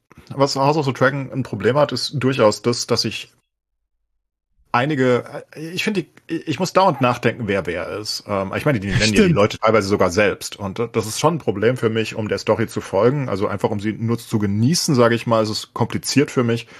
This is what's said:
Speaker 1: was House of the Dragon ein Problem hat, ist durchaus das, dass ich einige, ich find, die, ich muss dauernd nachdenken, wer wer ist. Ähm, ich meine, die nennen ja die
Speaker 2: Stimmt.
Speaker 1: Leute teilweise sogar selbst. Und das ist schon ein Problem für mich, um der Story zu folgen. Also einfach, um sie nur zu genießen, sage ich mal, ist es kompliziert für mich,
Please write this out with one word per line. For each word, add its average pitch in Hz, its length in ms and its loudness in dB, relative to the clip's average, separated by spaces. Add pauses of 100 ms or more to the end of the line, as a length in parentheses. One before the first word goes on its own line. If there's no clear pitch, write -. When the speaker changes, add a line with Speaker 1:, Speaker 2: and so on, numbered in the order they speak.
(300)
Speaker 1:
was 135 260 0
House 139 220 2
of 147 80 2
the 131 80 2
Dragon 135 380 2
ein 131 120 -2
Problem 113 340 0
hat, 147 140 4
ist - 240 -6
durchaus 127 460 2
das, 120 260 -2
dass 117 160 0
ich - 300 -8 (1400)
einige, 127 720 0 (120)
ich 160 280 -8
find, 214 140 -2
die, - 120 -4 (180)
ich 160 320 -6
muss 180 140 -4
dauernd 185 280 4
nachdenken, 120 460 0
wer 98 180 0
wer 85 240 -6
ist. 104 380 -8
Ähm, 98 280 -4
ich 104 100 -4
meine, 139 140 2
die 95 80 -6
nennen 95 140 0
ja 107 60 2
die 110 100 0
Speaker 2:
Stimmt. 92 180 6
Speaker 1:
Leute 104 240 4
teilweise 110 280 4
sogar 95 240 2
selbst. 95 440 0
Und 98 240 -8
das 117 280 -2
ist 107 120 -8
schon 160 160 2
ein 143 40 -4
Problem 110 360 0
für 120 140 -2
mich, 110 260 -4
um 110 120 -4
der 98 100 -2
Story 110 300 0
zu - 140 -8
folgen. 123 480 0
Also 101 180 -2
einfach, 104 240 -2
um 107 80 -4
sie 107 140 -4
nur 113 260 -2
zu - 200 -4
genießen, 113 560 0
sage 117 200 4
ich 113 120 -4
mal, 113 160 2
ist 107 60 -4
es - 240 -8
kompliziert - 580 -2
für 127 120 0
mich, 117 240 -2 (120)